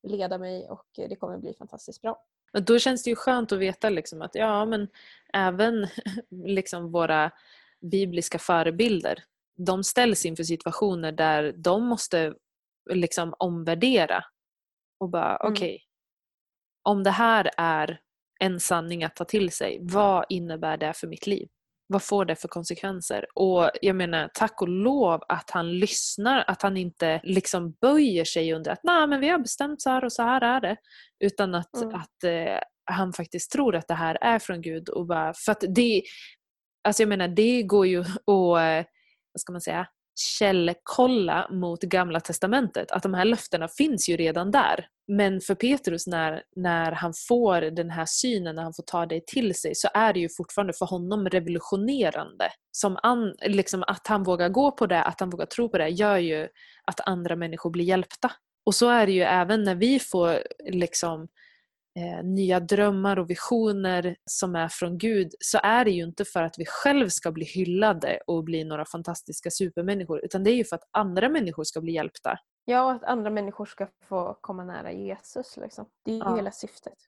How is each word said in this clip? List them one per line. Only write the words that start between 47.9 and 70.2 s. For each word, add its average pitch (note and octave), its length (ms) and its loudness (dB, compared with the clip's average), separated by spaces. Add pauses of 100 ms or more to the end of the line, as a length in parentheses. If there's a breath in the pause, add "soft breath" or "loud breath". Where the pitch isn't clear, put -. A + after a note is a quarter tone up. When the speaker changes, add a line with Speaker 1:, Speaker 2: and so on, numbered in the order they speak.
Speaker 2:
synen, F#3 500 -2
när E3 80 -6
han D#3+ 100 -8
får - 100 -12
ta E3+ 220 -2
det E3 220 -6
till A3 280 0
sig, D3+ 200 -4
så - 180 -2
är G#3+ 200 4
det F3+ 60 0
ju E3+ 100 -2
fortfarande F#3+ 440 -4
för F#3 120 -2
honom F#3 440 -4
revolutionerande. F3+ 1200 -2 (200)
Som F#3+ 320 -2
an-, A#3 320 2 (100)
liksom G3 420 0
att - 200 -6
han G#3 160 0
vågar F3+ 260 2
gå C4+ 220 4
på A#3 160 0
det, F3 160 2
att - 160 -2
han F#3 100 -2
vågar E3+ 160 -6
tro A#3+ 240 -2
på G3 80 0
det, D#3+ 120 2
gör G3+ 280 2
ju D#3+ 300 -2 (380 loud breath)
att - 220 -4
andra F3 280 -2
människor E3 340 -6
blir F3 160 -2
hjälpta. F#3 460 0 (340)
Och G#3 100 4
så A#3+ 140 6
är A#3 160 6
det G3 80 2
ju F3+ 100 4
även F#3 400 2
när F#3+ 120 2
vi B3 240 4
får E3+ 440 0 (280)
liksom, E3+ 560 -2 (720 soft breath)
eh, F3 260 -8
nya F#3 340 2
drömmar G3 600 2
och E3+ 100 -4
visioner F#3+ 840 0 (100)
som F3+ 300 -4
är E3 120 -2
från F3 300 -4
Gud, G3+ 420 0
så - 240 0
är A#3 220 4
det G#3 60 4
ju F3 120 -2
inte E3+ 220 -6
för E3+ 180 -2
att E3 160 -6
vi D#3+ 60 -6
själv C#4 440 2
ska - 220 -2
bli D#3+ 140 -6
hyllade F#3 840 0
och E3 160 -2
bli D#3+ 200 -4
några D#3 220 -6
fantastiska E3+ 640 -10
supermänniskor, F3 760 -4